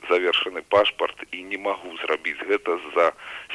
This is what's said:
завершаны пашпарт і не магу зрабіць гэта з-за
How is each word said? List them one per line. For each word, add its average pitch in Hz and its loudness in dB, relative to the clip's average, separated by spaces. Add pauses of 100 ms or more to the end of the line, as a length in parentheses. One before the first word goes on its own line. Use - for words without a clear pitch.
завершаны 90 0
пашпарт - 2
і 92 -12
не 98 -6
магу 95 -6
зрабіць 78 -4
гэта 90 0
з-за 80 4 (420)